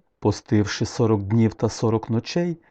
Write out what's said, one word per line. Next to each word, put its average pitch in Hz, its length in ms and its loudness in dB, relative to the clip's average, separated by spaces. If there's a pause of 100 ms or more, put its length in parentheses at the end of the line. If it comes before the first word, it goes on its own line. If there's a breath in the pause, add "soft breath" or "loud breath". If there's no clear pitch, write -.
(200)
постивши 104 680 0
сорок 110 380 0
днів 110 300 2
та 113 160 -2
сорок 110 400 -2
ночей, 165 480 -2 (140)